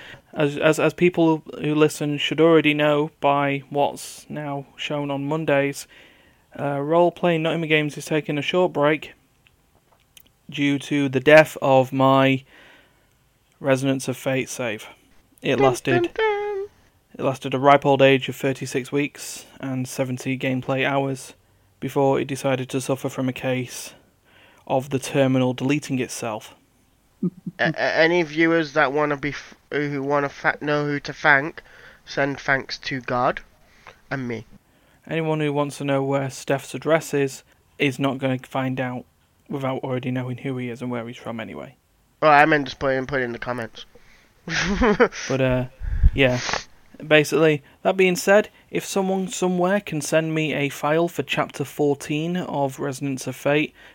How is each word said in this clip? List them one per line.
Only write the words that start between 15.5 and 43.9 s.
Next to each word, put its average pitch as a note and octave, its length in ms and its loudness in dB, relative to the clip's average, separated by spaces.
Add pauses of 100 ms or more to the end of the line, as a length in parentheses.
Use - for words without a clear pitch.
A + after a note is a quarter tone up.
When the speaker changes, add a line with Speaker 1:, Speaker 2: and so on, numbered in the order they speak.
Speaker 2:
Dun, C3+ 80 4
Speaker 1:
lasted, B2+ 400 2
Speaker 2:
dun, - 100 -4
dun. G#4 520 -2 (520)
Speaker 1:
it - 40 -10
lasted C3+ 320 -4
a C3+ 40 0
ripe C#3 280 6
old C3+ 160 4
age C3+ 260 6
of C3 80 -8
thirty-six C3 560 -6
weeks - 540 -6 (140)
and C3 280 -6
seventy C3 500 -6
gameplay C3 460 -2
hours C#3 500 -2 (460)
before C#3 400 2
it - 80 -2
decided C3 420 -2
to C3+ 100 -2
suffer C3+ 280 -4
from C3 200 -4
a B2+ 40 -2
case B2+ 600 -6 (720)
of C#3 240 -2
the C3+ 80 -2
terminal C3 560 2
deleting C3+ 440 -2
itself. A2+ 560 -8 (1040)
Speaker 2:
A-, A#2+ 60 -2 (120)
a-, A2+ 200 -2
any E3+ 260 4
viewers D#3+ 520 0
that D3+ 180 2
wanna D3 240 0
be C#3+ 140 -4
f-, - 240 -12 (160)
who C#3+ 320 -4
wanna C#3 260 0
fa-, - 320 -2
know D3 260 -2
who C#3+ 140 -2
to D3 120 -10
thank, D3 500 2 (420)
send C#3 360 -4
thanks - 380 -4
to C3+ 220 -8
God B2+ 400 -2 (680)
and C3+ 160 -6
me. A2+ 200 -8 (640)
Speaker 1:
Anyone D#3 320 -2
who D3 120 0
wants D3 260 -4
to D#3 60 -8
know C#3 180 0
where C3+ 280 -2
Steph's - 440 -4
address D3+ 400 0
is, C#3 280 -2 (360)
is C3+ 200 0
not C#3 200 0
gonna C3 200 -2
find C3 420 -4
out B2+ 240 -6 (440)
without C3 360 -4
already B2+ 260 -4
knowing B2+ 280 -4
who C3+ 180 -6
he B2 140 -6
is A#2 120 -12
and B2 80 -6
where A#2+ 160 -6
he's A#2+ 100 -12
from A#2 240 -10
anyway. E2 360 -12 (440)
Speaker 2:
Well, D#3 120 6
I C#3+ 140 8
meant D3+ 180 2
just - 160 -12
put C3+ 140 0
it, C3 120 -4
put C3+ 140 -4
it B2+ 40 -2
in A#2+ 80 -4
the A#2 60 -10
comments. A#2+ 460 -10 (600)